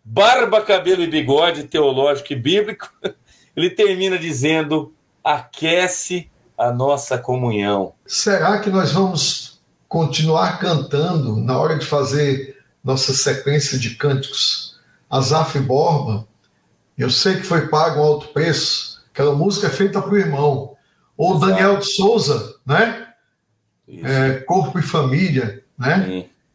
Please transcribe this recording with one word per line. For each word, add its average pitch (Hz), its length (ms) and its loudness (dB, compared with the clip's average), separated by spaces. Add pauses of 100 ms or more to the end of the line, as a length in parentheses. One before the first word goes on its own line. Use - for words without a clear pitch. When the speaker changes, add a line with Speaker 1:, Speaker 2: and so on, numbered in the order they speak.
Speaker 1:
Barba, 220 580 4
Cabelo 185 400 2
e 165 60 0
Bigode, 151 560 0
teológico 139 720 0
e - 20 -6
bíblico, 185 560 -2 (100)
<laughs> 190 140 -8 (400)
ele 170 140 0
termina 185 500 2
dizendo, 156 760 -2 (300)
"Aquece 170 1040 -2 (280)
a 120 160 0
nossa 131 440 -2
comunhão." 104 760 -2 (120)
Speaker 2:
Será 196 540 0
que 208 100 -4
nós 185 220 0
vamos 180 720 -2 (260)
continuar 156 720 0
cantando 151 800 -2
na 120 200 0
hora 156 220 0
de - 60 -8
fazer 139 720 -2 (260)
nossa 131 300 -2
sequência 139 680 0
de 113 120 -4
cânticos? - 840 -4 (320)
Asaf 127 500 0
Borba, 131 680 0 (680)
eu 123 120 0
sei - 280 2
que - 60 -8
foi 156 260 0
pago 151 320 2
um - 20 4
alto - 260 2
preço, - 720 -2 (120)
aquela 139 200 2
música 180 340 0
é - 20 0
feita 196 320 0
pro 202 180 2
irmão. 143 560 0 (400)
Ou 185 220 2
Speaker 1:
Exato. 143 80 2
Speaker 2:
Daniel 196 320 4
de - 80 -4
Souza, 190 680 2 (100)
né? 196 420 0 (800)
Speaker 1:
Isso. - 200 -14
Speaker 2:
É, 135 320 0
Corpo 175 400 0
e - 20 0
Família, 135 800 0 (200)
né? 180 240 2
Speaker 1:
Sim. 92 200 -6 (300)